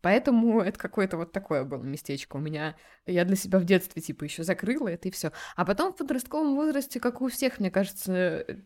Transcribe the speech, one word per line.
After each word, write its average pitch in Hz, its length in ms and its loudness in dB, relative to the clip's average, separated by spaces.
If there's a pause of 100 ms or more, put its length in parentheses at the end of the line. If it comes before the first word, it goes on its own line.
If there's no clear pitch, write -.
поэтому 233 600 4
это 190 180 -2
какое-то 190 380 -2
вот 165 160 -6
такое 156 320 -2
было 131 180 -8
местечко 139 540 -8
у 135 40 -4
меня. 156 360 -6 (280)
Я 175 200 2
для 190 120 4
себя 190 220 2
в 180 60 4
детстве, 180 360 4
типа, 151 240 -8
ещё 156 200 -8
закрыла 214 440 0
это 175 200 -4
и - 20 -4
всё. 170 220 -6 (240)
А 180 100 0
потом 330 260 2
в - 40 -12
подростковом 285 580 -2
возрасте, 277 460 0
как 240 200 -2
у 262 80 0
всех, 247 300 -2
мне 190 140 0
кажется 185 760 0 (200)